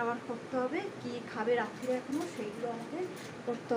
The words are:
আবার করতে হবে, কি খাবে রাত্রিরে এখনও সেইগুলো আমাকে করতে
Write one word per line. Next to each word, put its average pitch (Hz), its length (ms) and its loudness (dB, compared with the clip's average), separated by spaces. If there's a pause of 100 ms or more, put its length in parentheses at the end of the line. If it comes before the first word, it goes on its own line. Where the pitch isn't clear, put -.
আবার 233 160 2 (100)
করতে - 340 -4
হবে, 285 180 2 (200)
কি 247 100 -4 (220)
খাবে 226 200 4 (100)
রাত্রিরে 254 380 0
এখনও 294 240 0 (100)
সেইগুলো 226 400 -2
আমাকে 233 240 -4 (480)
করতে 233 300 0